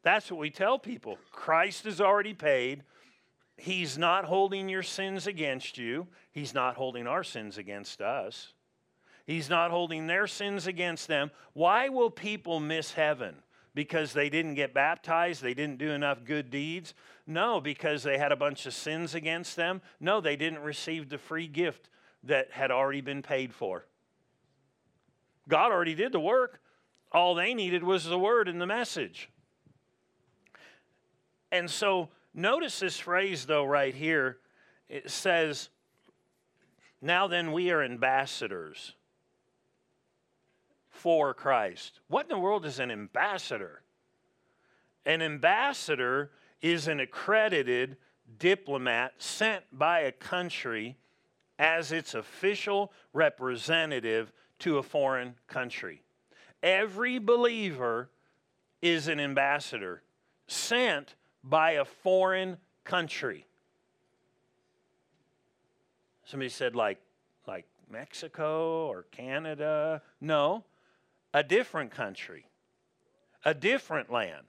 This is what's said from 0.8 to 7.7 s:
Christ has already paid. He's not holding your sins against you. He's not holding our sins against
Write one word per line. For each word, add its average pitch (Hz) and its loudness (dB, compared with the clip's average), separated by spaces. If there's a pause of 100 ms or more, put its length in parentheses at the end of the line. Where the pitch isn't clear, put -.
Christ 170 0
has 196 -6
already 202 4
paid. 139 2 (720)
He's 170 -4
not 175 4
holding 190 0
your 190 -4
sins 196 -6
against 151 -4
you. 131 -6 (240)
He's 139 -8
not 127 0
holding 123 -6
our 165 0
sins 107 -10
against 101 -10